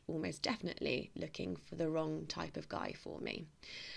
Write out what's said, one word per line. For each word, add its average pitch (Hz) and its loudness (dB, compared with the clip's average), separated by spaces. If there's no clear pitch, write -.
almost 160 2
definitely - 2
looking 170 -2
for - -10
the 165 4
wrong 160 2
type - -2
of 156 -4
guy - 0
for - -6
me. - -2